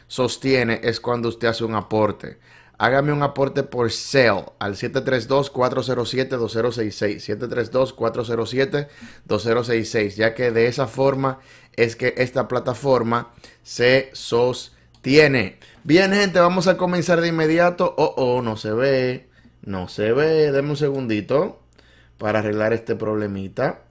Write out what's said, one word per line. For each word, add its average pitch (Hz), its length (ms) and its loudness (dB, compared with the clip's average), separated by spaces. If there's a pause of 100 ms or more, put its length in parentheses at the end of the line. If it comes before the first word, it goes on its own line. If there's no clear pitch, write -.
sostiene 123 800 0
es 113 160 0
cuando 120 280 -2
usted 113 200 -2
hace 113 160 -2
un 113 100 -4
aporte. 104 640 -2 (400)
Hágame 139 340 2
un 147 120 0
aporte 135 400 0
por 120 260 -2
Zelle 113 540 2 (160)
al 101 160 -6
siete 120 240 -4
tres 120 260 -2
dos, 135 240 0
cuatro 127 320 0
cero 120 240 -2
siete, 131 300 -2
dos 113 160 -2
cero 117 180 0
seis 113 240 -4
seis, 104 300 -4
siete 110 240 -6
tres 117 240 -4
dos, 131 200 0
cuatro 117 320 -2
cero 113 220 -2
siete, 135 400 -2 (380)
dos 104 180 -2
cero 117 220 0
seis 113 260 -2
seis, 104 240 0
ya 110 200 0
que 123 180 0
de 117 160 4
esa 123 180 -2
forma 135 540 0 (320)
es 113 240 0
que 123 200 -2
esta 123 300 -2
plataforma 120 840 0 (320)
se 127 480 2
sostiene. 127 1500 0 (240)
Bien, 190 300 4
gente, 196 260 2
vamos 175 300 4
a 180 80 4
comenzar 180 460 0
de 170 60 0
inmediato. 170 680 2
Oh, 151 200 0
oh, 127 260 0
no 113 140 -4
se 107 160 -6
ve, 127 560 0 (340)
no 95 260 -8
se 107 240 -2
ve. 151 400 2
Deme 139 180 0
un 147 60 -2
segundito 135 840 -2 (580)
para 107 200 0
arreglar 107 340 0
este 113 220 -4
problemita. 107 960 -4